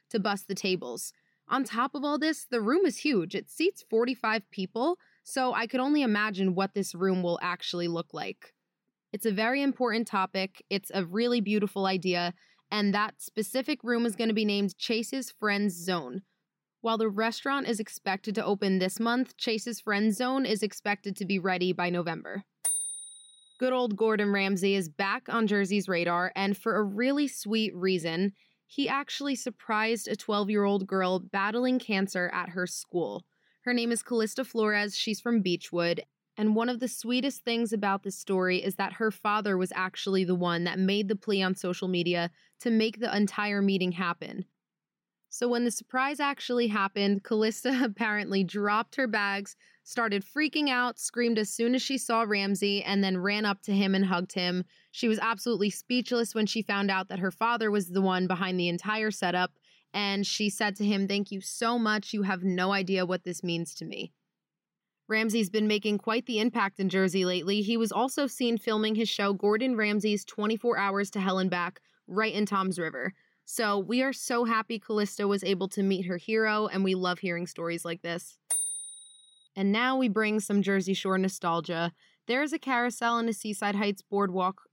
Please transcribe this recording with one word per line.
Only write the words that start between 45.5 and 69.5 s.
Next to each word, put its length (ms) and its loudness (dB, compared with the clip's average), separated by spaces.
the 80 2
surprise 480 -4
actually 480 0
happened, 560 2
Callista 560 0
<laughs> 40 4
apparently 600 0
dropped 520 0
her 100 2
bags, 500 -2
started 420 -2
freaking 440 0
out, 280 0
screamed 400 0
as 120 0
soon 260 2
as 80 0
she 160 -2
saw 220 0
Ramsay, 600 2
and 220 2
then 140 2
ran 280 0
up 180 0
to 100 0
him 200 4
and 120 4
hugged 280 0
him. 300 0
She 180 -2
was 120 2
absolutely 500 0
speechless 640 -2
when 140 2
she 160 -2
found 260 0
out 200 -2
that 100 -6
her 100 0
father 400 0
was 200 0
the 120 2
one 240 4
behind 340 0
the 100 2
entire 420 0
setup, 400 0
and 320 0
she 240 0
said 280 -2
to 80 0
him, 220 2
"Thank 240 -2
you 100 -6
so 360 -2
much. 340 0
You 120 0
have 200 -2
no 280 2
idea 340 2
what 180 -2
this 200 -8
means 320 -4
to 100 -10
me." 260 -10
Ramsay's 440 2
been 160 2
making 320 2
quite 260 -2
the 140 -2
impact 400 0
in 100 2
Jersey 340 2
lately. 380 0
He 160 0
was 140 0
also 340 0
seen 320 0
filming 380 0
his 140 0
show 240 0
Gordon 420 2